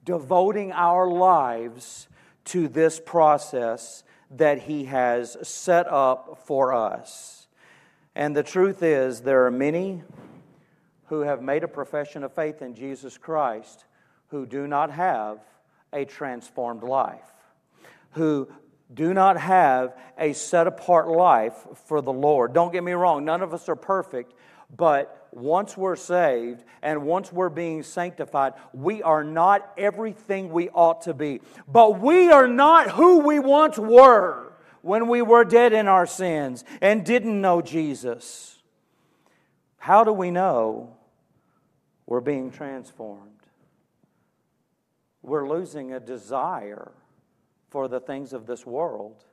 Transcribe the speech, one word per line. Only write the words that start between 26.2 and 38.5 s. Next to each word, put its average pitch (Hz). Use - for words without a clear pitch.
and 151
once 175
we're 180
being 160
sanctified, 151
we 180
are 156
not 175
everything 196
we 175
ought 165
to 170
be. 143
But 214
we 339
are 269
not 277
who 339
we 294
once 285
were 220
when 220
we 240
were 233
dead 233
in 214
our 190
sins 151
and 202
didn't 220
know 175
Jesus. 147